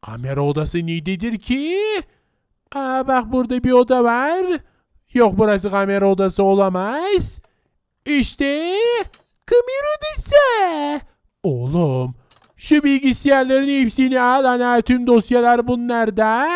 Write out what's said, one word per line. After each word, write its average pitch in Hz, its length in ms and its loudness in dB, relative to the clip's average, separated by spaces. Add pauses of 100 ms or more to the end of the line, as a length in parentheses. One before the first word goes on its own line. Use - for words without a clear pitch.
Kamera 127 400 -8
odası 143 360 -2
nerededir 170 600 -6
ki? 302 440 -4 (920)
Aa, 262 320 -4
bak 247 240 0
burada 247 320 -2
bir 254 80 2
oda 247 320 4
var. 277 420 0 (680)
Yok, 233 240 4
burası 208 340 2
kamera 196 400 2
odası 190 320 0
olamaz. 196 960 0 (640)
İşte 294 720 -2 (680)
kamera 508 420 0 (100)
odası. 605 380 -4 (1080)
Oğlum, 131 720 -2 (420)
şu 302 260 2
bilgisayarların 277 1000 2
hepsini 254 400 0
al. 254 240 2
Ana, 247 360 2
tüm 247 260 0
dosyalar 240 600 4
bunlarda. 233 880 0